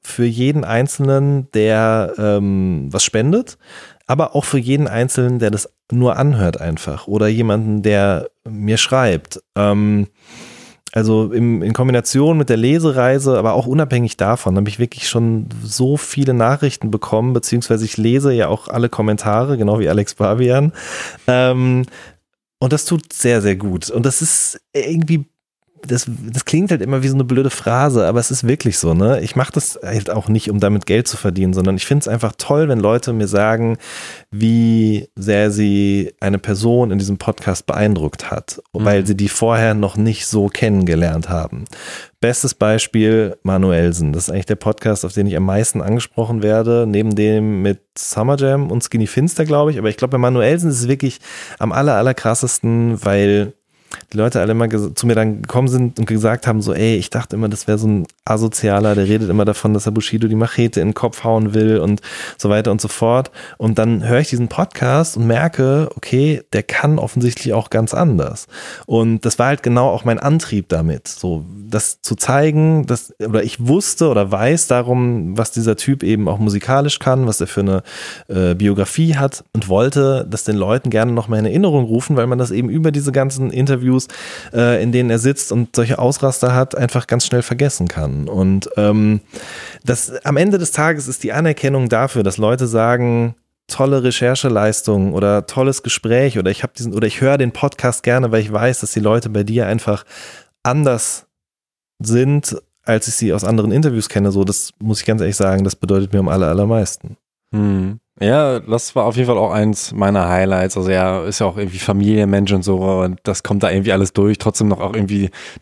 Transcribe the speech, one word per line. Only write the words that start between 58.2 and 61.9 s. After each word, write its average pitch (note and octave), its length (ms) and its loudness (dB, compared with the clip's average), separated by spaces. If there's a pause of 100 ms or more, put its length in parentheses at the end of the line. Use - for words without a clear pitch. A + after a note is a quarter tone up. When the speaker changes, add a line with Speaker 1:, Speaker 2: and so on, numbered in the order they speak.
Speaker 1:
Asozialer, G#2+ 720 0
der G2+ 100 2
redet G#2+ 240 2
immer G2+ 140 4
davon, G#2+ 300 0
dass G2+ 120 0
er A2 60 0
Bushido A2 380 0
die A2 60 2
Machete A#2 440 0
in F2 100 2
den G#2+ 40 -2
Kopf - 320 -6
hauen A2 280 2
will" A2 240 4
und G2+ 220 0 (380)